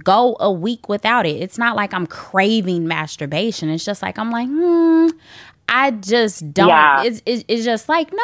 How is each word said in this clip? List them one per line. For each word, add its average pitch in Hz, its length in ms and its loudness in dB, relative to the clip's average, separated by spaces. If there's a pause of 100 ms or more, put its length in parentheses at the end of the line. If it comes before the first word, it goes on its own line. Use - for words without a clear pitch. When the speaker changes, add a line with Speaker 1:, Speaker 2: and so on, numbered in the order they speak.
Speaker 1:
go 226 360 2
a 202 120 0
week 196 360 -6
without 208 380 0
it." 151 160 -4
It's 190 160 -10
not 233 180 -2
like 202 180 -4
I'm 180 120 -4
craving 190 840 -2
masturbation. 156 840 -4
It's 160 140 -4
just 202 200 -8
like, 185 160 -6
I'm 220 100 -4
like, 233 180 -4
"Hmm, 330 600 4 (600)
I 269 240 0
just 208 640 -4
don't." 175 160 4
Speaker 2:
Yeah. 151 340 6
Speaker 1:
It's, - 220 -4
it's, 233 220 -2
it's 226 180 -2
just 226 240 -2
like, 320 240 -2
no, 427 100 -2